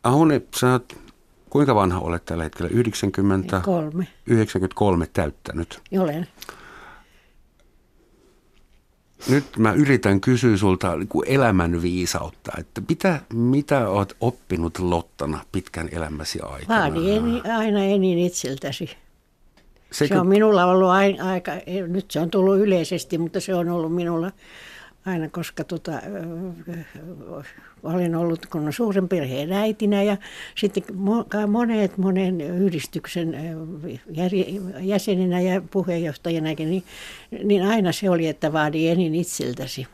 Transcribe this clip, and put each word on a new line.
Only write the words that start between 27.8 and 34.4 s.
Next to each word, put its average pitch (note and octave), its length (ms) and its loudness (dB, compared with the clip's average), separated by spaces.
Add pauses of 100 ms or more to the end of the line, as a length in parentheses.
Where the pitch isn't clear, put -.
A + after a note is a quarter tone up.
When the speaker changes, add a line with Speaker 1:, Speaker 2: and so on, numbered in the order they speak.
Speaker 2:
olen E3+ 320 0
ollut E3 300 -2
kun D3+ 200 -6
on D3+ 80 -4
suuren G3 340 0
perheen D3 460 -2
äitinä G#3 500 0
ja G3+ 140 2 (380)
sitten G3+ 280 -2
mo-, G3 460 -2
ka-, G#3 180 -2
monet, G#3+ 500 0
monen F#3 440 0
yhdistyksen, E3 920 -2
ö, C3+ 40 -8 (720)
järje-, F#3 480 -2 (180)